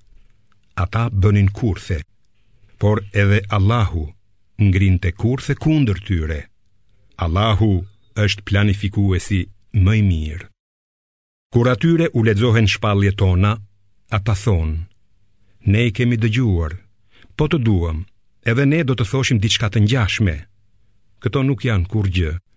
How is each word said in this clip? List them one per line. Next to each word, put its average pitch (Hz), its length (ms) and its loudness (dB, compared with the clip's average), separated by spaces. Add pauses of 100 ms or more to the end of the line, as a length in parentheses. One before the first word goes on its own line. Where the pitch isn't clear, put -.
(760)
Ata 113 320 -2
bënin 101 400 2
kurthe, 98 540 -4 (760)
por 104 200 2 (100)
edhe 101 360 2
Allahu 101 580 0 (540)
ngrinte 95 540 2
kurthe - 420 -2
kundër 147 500 0
tyre. 80 360 -4 (800)
Allahu 101 520 0 (460)
është 104 280 -2
planifikuesi 101 960 0 (320)
më 98 240 4
i 107 60 2
mirë. 80 460 -2 (1040)
Kur 120 180 2
atyre 165 420 2
u 117 120 2
lexohen 110 440 2
shpalljet 101 480 0
tona, 95 380 2 (560)
ata 104 240 -2
thonë, 82 500 -2 (800)
"Ne 110 220 2
i 117 60 0
kemi 120 240 0
dëgjuar, 107 560 0 (640)
po 151 100 0
të 156 160 0
duam, 85 440 0 (400)
edhe 117 200 0
ne 156 180 2
do 127 100 -2
të 113 160 -4
thoshim 131 280 0
diçka 110 320 -2
të - 100 -2
ngjashme." 104 560 0 (840)
Këto 135 200 -2
nuk 135 220 -2
janë 104 240 0
kur 107 200 -2
gjë, 85 300 -2 (180)